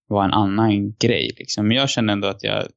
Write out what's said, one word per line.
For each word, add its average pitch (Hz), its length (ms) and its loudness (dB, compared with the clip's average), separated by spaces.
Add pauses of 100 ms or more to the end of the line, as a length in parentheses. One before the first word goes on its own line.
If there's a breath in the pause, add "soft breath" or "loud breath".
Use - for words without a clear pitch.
vara 101 160 2
en 95 80 2
annan 104 680 2
grej, 90 380 0
liksom. - 300 -4
Men 117 80 2
jag 135 140 0
känner 107 220 0
ändå 101 160 -2
att 98 140 -8
jag... 104 240 -2 (100)